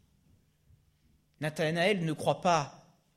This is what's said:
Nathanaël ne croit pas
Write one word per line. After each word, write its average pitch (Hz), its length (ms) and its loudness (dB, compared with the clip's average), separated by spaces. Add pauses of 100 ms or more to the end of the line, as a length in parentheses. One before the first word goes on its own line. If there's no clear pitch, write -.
(1400)
Nathanaël 170 640 0
ne 160 80 -2
croit 147 260 -2
pas 160 480 0 (300)